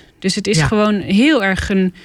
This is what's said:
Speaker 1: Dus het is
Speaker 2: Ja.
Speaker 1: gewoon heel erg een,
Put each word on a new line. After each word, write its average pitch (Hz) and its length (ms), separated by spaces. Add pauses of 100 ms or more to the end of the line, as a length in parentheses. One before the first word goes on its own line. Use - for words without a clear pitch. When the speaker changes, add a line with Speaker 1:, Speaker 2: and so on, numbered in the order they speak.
(180)
Speaker 1:
Dus 190 160
het 202 120
is 202 120
Speaker 2:
Ja. 151 80
Speaker 1:
gewoon 214 340
heel 233 440
erg 190 260
een, 185 240 (100)